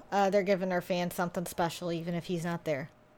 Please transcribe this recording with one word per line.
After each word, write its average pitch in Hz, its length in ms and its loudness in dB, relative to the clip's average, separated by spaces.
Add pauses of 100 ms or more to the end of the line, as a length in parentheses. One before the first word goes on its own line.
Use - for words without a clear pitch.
(120)
Uh, 196 180 4
they're 196 140 4
giving 190 260 2
their 175 120 2
fans 175 340 -2
something 175 300 -2
special, 170 480 -2
even 170 200 -4
if 170 120 -2
he's 170 180 -2
not 170 220 -4
there. 147 240 -2 (280)